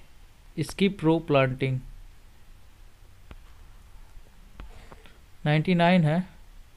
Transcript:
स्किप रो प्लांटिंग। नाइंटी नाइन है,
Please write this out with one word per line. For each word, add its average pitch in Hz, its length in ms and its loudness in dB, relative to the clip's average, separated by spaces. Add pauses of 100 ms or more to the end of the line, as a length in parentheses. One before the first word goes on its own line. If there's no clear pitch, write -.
(600)
स्किप 190 440 -2
रो 165 140 4
प्लांटिंग। 131 640 0 (3750)
नाइंटी 156 280 2
नाइन 170 300 4
है, 165 240 0 (480)